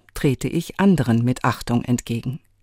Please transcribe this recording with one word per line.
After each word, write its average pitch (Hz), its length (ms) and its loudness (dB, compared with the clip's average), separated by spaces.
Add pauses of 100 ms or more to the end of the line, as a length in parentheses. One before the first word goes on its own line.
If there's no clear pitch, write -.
(160)
trete 135 320 0
ich - 320 -6
anderen 135 440 4
mit 127 200 0
Achtung 120 400 -2
entgegen. 123 560 -4 (240)